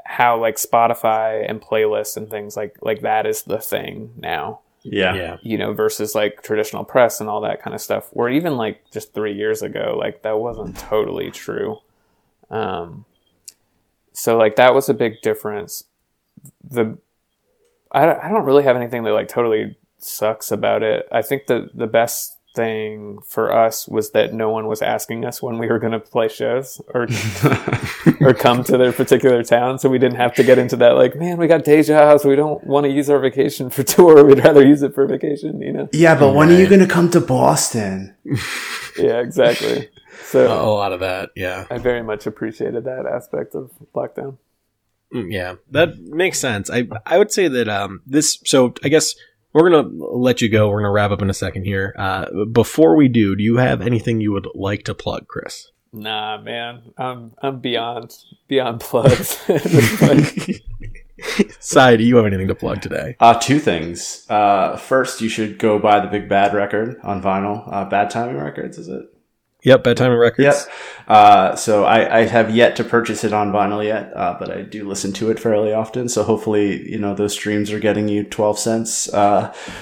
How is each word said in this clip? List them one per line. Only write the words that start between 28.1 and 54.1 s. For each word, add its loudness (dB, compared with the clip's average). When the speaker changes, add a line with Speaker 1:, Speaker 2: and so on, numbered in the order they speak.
Speaker 1:
or 6
come 2
to 0
their 4
particular 2
town, 0
so 2
we 2
didn't 0
have 0
to 4
get 6
into 0
that, 6
like, 2
"Man, -4
we 0
got 4
day 6
jobs, 6
we 4
don't -2
wanna 2
use -2
our 4
vacation -2
for -4
<laughs> -4
tour, 10
we'd 8
rather 8
use 6
it -2
for 0
vacation," -6
you -8
know? -8
Speaker 2:
Yeah, 6
but 6
when 6
are 10
you 8
Speaker 3:
Right. 4
Speaker 2:
gonna 8
come 2
to 4
Boston? -2
Speaker 1:
Yeah, 0
exactly. 0
So 2
Speaker 3:
A, -2
a 2
lot -2
of -8
that, -6
yeah. -8
Speaker 1:
I -8
very -4
much -8
appreciated -8
that -8
aspect -8
of -12
lockdown. -10
Speaker 3:
Mm, -8
yeah, -8
that 0
makes -4
sense. -4
I, -4
I 2
would 2
say 0
that, -2
um, -6
this, -2
so 2
I -2
guess 0
we're 6
gonna 4
let -2
you 2
go. 4
We're -2
gonna -2
wrap 2
up -4
in 0
a -2
second -8
here. -6
Uh, -4
before 4
we 6
do, 2
do -4
you 2
have 0
anything -2